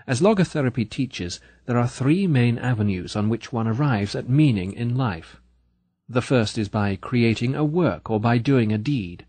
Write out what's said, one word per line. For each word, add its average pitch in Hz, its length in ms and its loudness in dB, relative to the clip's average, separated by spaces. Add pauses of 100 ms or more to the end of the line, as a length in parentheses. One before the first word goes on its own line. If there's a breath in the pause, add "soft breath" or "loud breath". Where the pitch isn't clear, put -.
As 123 160 -2
logotherapy 156 680 2
teaches, 98 520 -6 (260 soft breath)
there 120 140 0
are 120 80 2
three 165 400 0
main 120 320 2
avenues 104 560 -2
on 104 140 0
which 117 220 -4
one 113 160 -2
arrives 113 460 0
at 123 160 -6
meaning 123 440 2
in 120 220 -4
life. 104 460 -6 (640)
The 120 140 0
first 120 360 0
is 104 120 -4
by 101 280 -2
creating 120 580 0
a 147 80 0
work 151 480 0
or 110 80 2
by 117 180 2
doing 120 340 2
a 110 60 0
deed. 107 520 -4